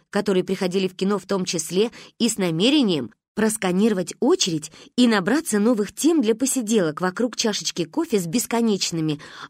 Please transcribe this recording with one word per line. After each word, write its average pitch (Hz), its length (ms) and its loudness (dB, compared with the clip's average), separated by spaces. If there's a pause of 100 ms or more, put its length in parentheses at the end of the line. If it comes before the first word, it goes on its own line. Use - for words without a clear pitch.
которые 196 340 0
приходили 185 440 -2
в 185 80 -6
кино 196 240 0
в - 80 -20
том 190 180 -2
числе 180 460 -2 (260)
и 233 100 2
с - 120 -2
намерением 185 720 2 (240)
просканировать 196 840 0
очередь 196 520 0 (240)
и 247 120 4
набраться 214 520 2
новых 208 340 0
тем 311 300 2
для 220 100 2
посиделок 208 680 0
вокруг 185 340 -2
чашечки 196 480 -2
кофе 233 340 -2
с 175 80 0
бесконечными 170 960 0 (300)